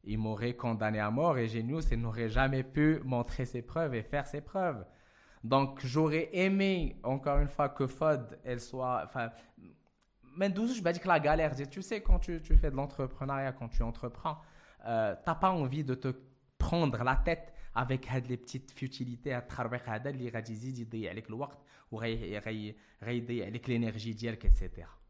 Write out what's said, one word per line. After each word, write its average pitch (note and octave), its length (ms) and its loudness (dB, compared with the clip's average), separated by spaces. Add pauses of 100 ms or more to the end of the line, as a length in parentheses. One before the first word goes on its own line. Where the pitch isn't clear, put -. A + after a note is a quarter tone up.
Il G#2+ 120 -2
m'aurait A2 340 -2
condamné A2 460 0
à G#2 100 0
mort D3 300 2
et A2+ 80 0
Genius, A#2 440 0
il A#2 80 2
n'aurait A2+ 300 -2
jamais C3+ 340 2
pu D3+ 400 4
montrer B2+ 400 -2
ses A#2 200 -6
preuves D3+ 320 -2
et A2 80 -2
faire C#3+ 240 -4
ses D3+ 120 -8
preuves. D3+ 460 -2 (580)
Donc, C3+ 400 2
j'aurais D#3 480 2
aimé, F#3+ 720 2
encore C3+ 360 2
une C#3+ 80 6
fois, C#3+ 220 2
que C3+ 180 0
Fod, C3+ 560 0
elle B2 160 -4
soit, B2+ 440 -2
enfin, A#2 280 -6 (1040)
mais G3 140 2
d'où G#3+ 160 0
je B3 160 -2
vais E3+ 100 4
dire F3 80 -4
que F#3 60 -4
la E3+ 120 6
galère, D3+ 360 2 (200)
tu G3 60 -8
sais, G#3+ 220 -6
quand F3+ 160 8
tu, E3+ 200 -2
tu - 160 6
fais D3+ 140 10
de C3 60 -4
l'entrepreneuriat, C3+ 760 -4
quand A#2+ 160 -8
tu - 120 2
entreprends, A#2 560 -4 (480)
euh, A2 300 0 (100)
t'as E3 80 0
pas F#3+ 160 2
envie D3 340 0
de C3 120 0
te C3 180 -4 (460)
prendre C#3 440 2
la B2+ 120 4
tête - 360 0 (220)
avec B2+ 340 0
had B2 200 -2
les B2 100 -4
petites B2+ 320 -12 (100)
futilités, C3 540 -6
had B2 80 -4
التخربيق A#2+ 480 -6
هذا A2+ 200 -4
اللي B2+ 200 -6
غادي A2 240 -6
يزيد B2 240 -8
يضيع A2+ 320 -6
عليك G2+ 200 -10
الوقت B2+ 300 -8 (320)
وغي-، A2+ 480 -4
غي-، G#2+ 360 -6 (280)
غيضيع A#2+ 420 -4
عليك A2+ 220 -8
l'énergie A2+ 480 -2
ديالك, A2+ 300 -6
et - 60 10
cetera. - 420 2 (160)